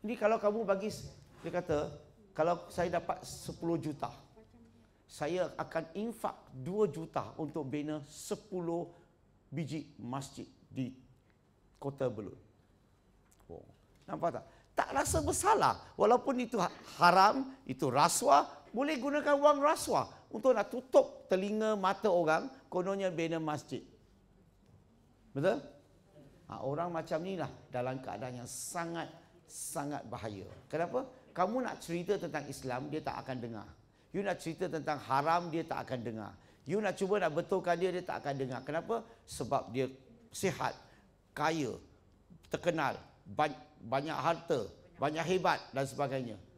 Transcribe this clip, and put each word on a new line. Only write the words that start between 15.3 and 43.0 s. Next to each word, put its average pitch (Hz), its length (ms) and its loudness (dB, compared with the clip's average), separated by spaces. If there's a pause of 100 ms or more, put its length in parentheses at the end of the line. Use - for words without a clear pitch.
Walaupun 240 400 6
itu 220 240 0
ha-, 175 80 2 (320)
haram, 190 480 8 (160)
itu 131 240 0
rasuah, 151 800 4
boleh 285 320 0
gunakan 285 340 4
wang 285 240 8
rasuah 277 480 2 (240)
untuk 240 240 4
nak 208 160 0
tutup - 560 4
telinga 214 480 2
mata 190 320 2
orang, 175 400 4 (240)
kononnya 185 400 0
bina 165 240 0
masjid. 151 480 -4 (1500)
Betul? 190 240 2 (880)
Ha, 104 160 -10
orang 151 240 -2
macam 165 320 -4
ni 185 160 -6
lah 139 160 -6 (160)
dalam 127 320 -4
keadaan 123 400 -10
yang 123 80 -12
sangat, 170 640 -6 (320)
sangat 143 640 -8
bahaya. 104 400 -8 (240)
Kenapa? 180 320 -2 (320)
Kamu 208 240 0
nak 220 240 -6
cerita 175 320 -2
tentang 151 320 -6
Islam, 135 400 -6
dia 156 160 -6
tak - 160 -4
akan 131 240 -6
dengar. 110 240 -10 (400)
You 196 160 -4
nak 185 160 -2
cerita 165 320 -4
tentang 151 320 -2
haram, 160 480 2
dia 160 160 -2
tak - 160 -4
akan 127 160 -4
dengar. 110 320 -8 (320)
You 185 160 0
nak 185 160 -2
cuba 196 240 0
nak 160 160 0
betulkan 175 400 0
dia, 180 160 0
dia 180 80 -2
tak - 240 -6
akan 139 160 -4
dengar. 127 240 -4
Kenapa? 180 400 -4 (240)
Sebab 127 400 -2
dia 127 240 -2 (400)
sihat, 151 400 -2 (640)
kaya, 151 400 0 (720)
terkenal, 156 480 0 (320)